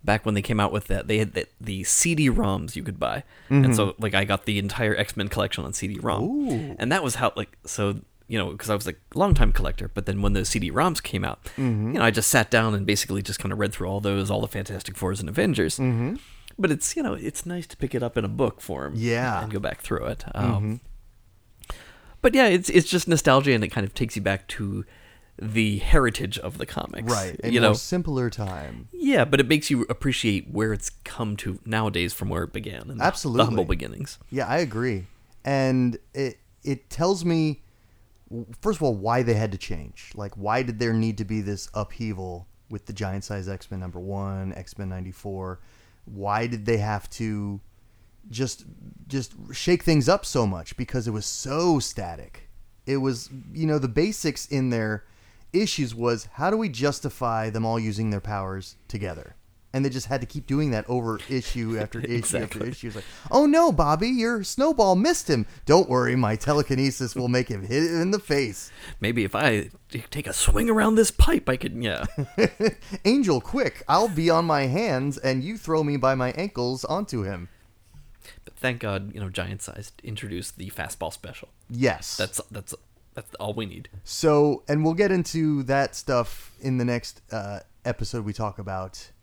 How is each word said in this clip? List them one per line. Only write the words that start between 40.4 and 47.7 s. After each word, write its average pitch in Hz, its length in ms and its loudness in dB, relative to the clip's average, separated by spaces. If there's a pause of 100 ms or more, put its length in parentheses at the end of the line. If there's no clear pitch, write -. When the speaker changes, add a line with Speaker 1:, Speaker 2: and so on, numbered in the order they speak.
Speaker 2:
did 117 160 -4
there 117 140 2
need 110 260 2
to 110 60 -4
be 107 160 -4
this 101 340 -6
upheaval 95 720 -8 (240)
with 104 160 -10
the 107 60 -12
Giant 98 320 -6
Size 98 240 -8
X-Men 95 320 -8
number 90 180 -10
one, 98 560 -6
X-Men 95 360 -10
ninety-four? 92 680 -8 (460)
Why 101 420 -2
did 113 200 -4
they 113 120 4
have 104 320 -2
to 104 500 -4 (720)